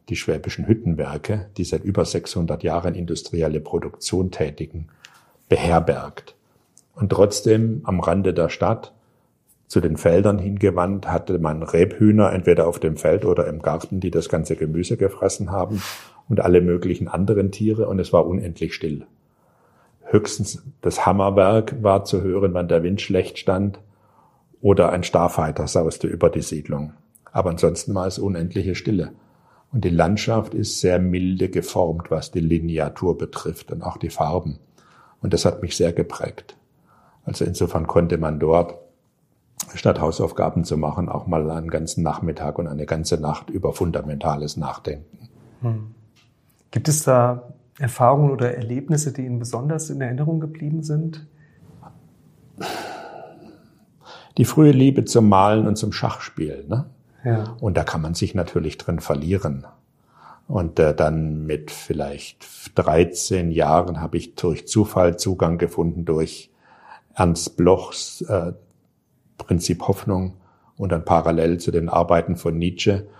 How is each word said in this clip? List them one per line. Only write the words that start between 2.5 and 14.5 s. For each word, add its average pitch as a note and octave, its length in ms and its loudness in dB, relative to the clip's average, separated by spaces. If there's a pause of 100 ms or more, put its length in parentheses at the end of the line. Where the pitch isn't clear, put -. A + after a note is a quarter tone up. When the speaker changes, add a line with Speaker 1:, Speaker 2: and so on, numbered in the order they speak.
Speaker 1:
Jahren E2+ 320 -2
industrielle D#2+ 680 -4
Produktion F2 680 -4
tätigen, D#2 600 -6 (600)
beherbergt. E2 880 0 (580)
Und G2+ 160 -2
trotzdem A2 760 2
am F2+ 160 0
Rande F2+ 360 2
der E2 140 2
Stadt, - 440 -2 (720)
zu - 140 0
den D#2+ 180 0
Feldern G2 400 4
hingewandt, G2 680 0
hatte F2 320 -2
man D#2+ 240 -2
Rebhühner G2+ 720 4
entweder F2 340 4
auf E2+ 100 0
dem D#2 200 -2
Feld F2+ 260 2
oder E2+ 240 2
im D#2 140 -8
Garten, E2 400 -4
die F#2 100 -2
das E2 160 0
ganze D#2+ 300 -2